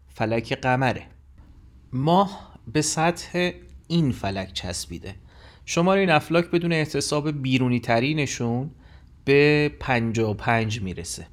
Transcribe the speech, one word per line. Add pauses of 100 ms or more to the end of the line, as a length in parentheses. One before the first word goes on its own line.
فلک
قمره. (840)
ماه (180)
به
سطح (360)
این
فلک
چسبیده. (500)
شمار
این
افلاک
بدون
احتساب
بیرونی
ترینشون (540)
به
پنجاه
و
پنج
می‌رسه.